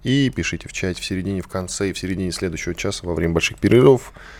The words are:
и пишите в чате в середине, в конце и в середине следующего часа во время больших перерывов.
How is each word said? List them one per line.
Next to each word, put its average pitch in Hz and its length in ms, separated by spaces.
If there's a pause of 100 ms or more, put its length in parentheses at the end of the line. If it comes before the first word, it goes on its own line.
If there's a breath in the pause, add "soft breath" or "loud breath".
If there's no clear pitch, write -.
и 131 260
пишите - 380
в - 60
чате 92 280
в - 40
середине, 95 360
в 80 60
конце 95 440
и - 20
в - 40
середине 92 360
следующего 85 420
часа - 320
во 85 60
время 82 220
больших - 240
перерывов. 123 520 (280 loud breath)